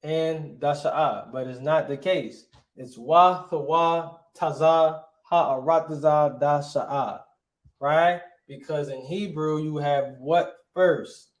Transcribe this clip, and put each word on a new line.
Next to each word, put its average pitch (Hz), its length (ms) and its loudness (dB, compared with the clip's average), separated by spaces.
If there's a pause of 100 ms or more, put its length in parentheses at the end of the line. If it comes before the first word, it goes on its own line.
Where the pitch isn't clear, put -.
And 160 580 -4
dasha'a, 147 720 -2
but 131 140 -6
it's 127 140 -12
not 151 280 0
the 143 80 -6
case. 175 500 -4 (300)
It's 127 220 -18
wa 175 500 4
thawa 165 680 0 (220)
tazah, 160 640 2 (280)
ha'aratazah, 151 1080 2
dasha'a, 139 800 -2 (600)
right? 165 420 2 (260)
Because 147 400 -6
in 131 140 -10
Hebrew, 156 600 -4
you 156 160 -6
have 139 400 -2
what 151 380 0 (180)
first? - 560 0 (100)